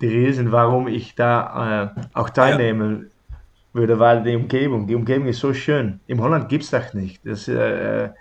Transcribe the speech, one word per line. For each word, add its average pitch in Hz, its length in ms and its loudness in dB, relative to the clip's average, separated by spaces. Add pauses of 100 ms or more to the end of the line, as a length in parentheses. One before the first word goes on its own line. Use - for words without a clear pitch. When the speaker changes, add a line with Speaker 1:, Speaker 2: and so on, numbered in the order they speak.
Speaker 1:
die 120 80 0
Reason, 120 440 2
warum 120 360 4
ich 113 280 -6
da, 117 800 -2
äh, - 40 -8 (140)
auch 117 140 -4
Speaker 2:
Ja. - 60 -12
Speaker 1:
teilnehmen 113 760 2 (640)
würde, 117 240 2
weil 117 240 6
die 117 140 0
Umgebung, 127 500 -2
die 110 80 -2
Umgebung 131 340 0
ist 120 120 -4
so 139 120 0
schön. 127 540 -2
In 123 140 -4
Holland 139 280 0
gibt's 147 220 -2
das 120 240 -2
nicht. 95 300 -8
Das, 104 220 -8
äh, 110 600 -2 (120)